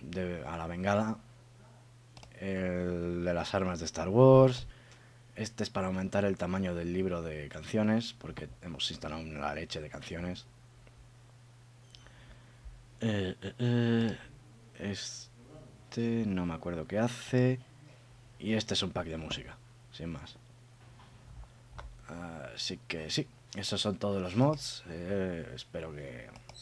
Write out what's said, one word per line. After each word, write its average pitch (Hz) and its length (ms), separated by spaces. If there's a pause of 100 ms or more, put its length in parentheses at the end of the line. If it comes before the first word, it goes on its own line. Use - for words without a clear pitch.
de, 87 440
a 80 120
la 82 100
bengala. 101 500 (1200)
El 90 840
de 87 100
las 82 200
armas 92 260
de 82 60
Star 80 240
Wars. 131 580 (680)
Este 107 280
es 98 60
para 95 180
aumentar 95 380
el 95 120
tamaño 90 380
del 85 160
libro 90 300
de 76 280
canciones, 107 680
porque 78 320 (120)
hemos 82 300
instalado 78 300
una 73 320
leche 80 260
de 76 100
canciones. 85 560 (2500)
Eh, 101 400
eh, 98 180
eh, 117 580 (600)
este - 1500
no 92 200
me 85 80
acuerdo 80 340
qué 98 120
hace. 127 600 (800)
Y 107 140
este 107 200
es 95 100
un 90 80
pack 85 160
de 80 100
música, - 400 (340)
sin 85 180
más. 76 280 (2250)
Así - 340
que 80 220
sí, 147 180 (280)
esos 101 260
son 101 160
todos 101 240
los 90 140
mods. 143 540
Eh, 87 680
espero 80 380
que, 65 340 (340)